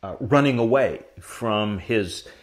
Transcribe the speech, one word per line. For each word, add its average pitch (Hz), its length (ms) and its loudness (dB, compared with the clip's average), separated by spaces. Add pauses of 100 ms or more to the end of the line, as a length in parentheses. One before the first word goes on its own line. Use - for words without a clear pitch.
uh, 95 180 -10
running 139 380 2
away 117 440 2 (160)
from 104 600 -2
his 101 480 -2 (160)